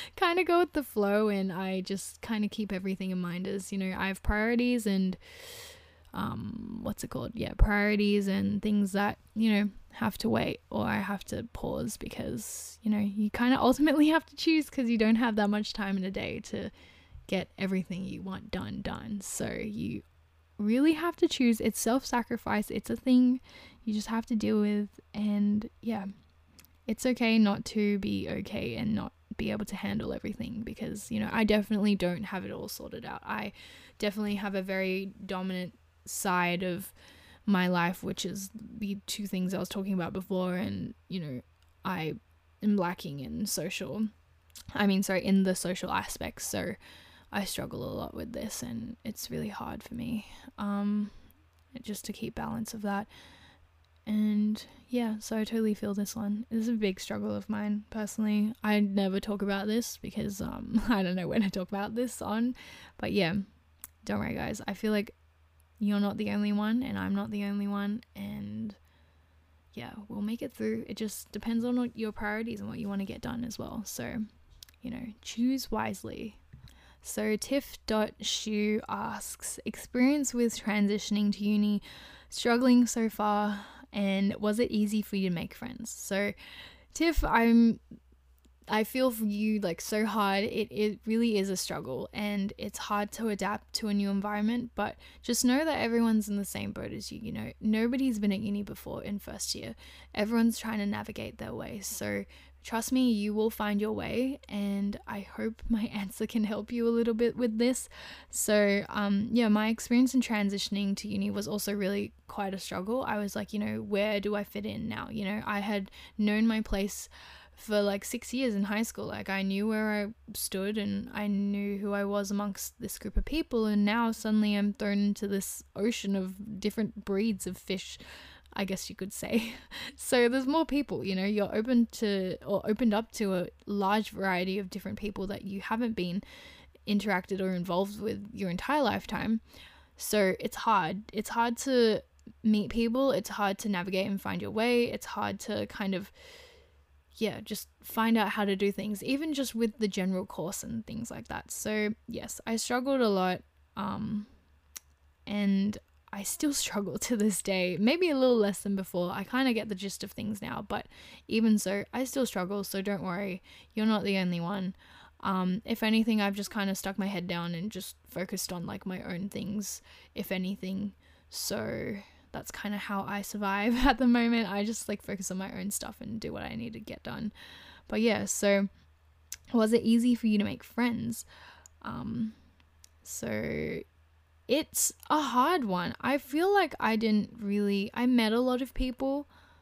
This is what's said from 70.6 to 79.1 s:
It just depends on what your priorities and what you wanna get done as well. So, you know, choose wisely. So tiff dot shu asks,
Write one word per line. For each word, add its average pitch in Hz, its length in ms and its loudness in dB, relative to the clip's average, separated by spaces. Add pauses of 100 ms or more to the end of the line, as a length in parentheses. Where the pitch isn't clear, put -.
It 226 100 -8
just - 340 -8
depends 226 340 -2
on 247 120 2
what 240 200 -2
your 220 140 -4
priorities 214 480 -4
and 202 100 -8
what - 80 -8
you 202 100 -6
wanna 196 180 -2
get - 160 -10
done - 220 -6
as - 140 -8
well. - 280 -8
So, - 320 -8 (640)
you 247 100 -8
know, 247 160 -8 (160)
choose 254 480 0
wisely. 220 680 -6 (640)
So 214 340 0
tiff - 500 -4
dot 220 360 0
shu 214 680 0
asks, - 800 -6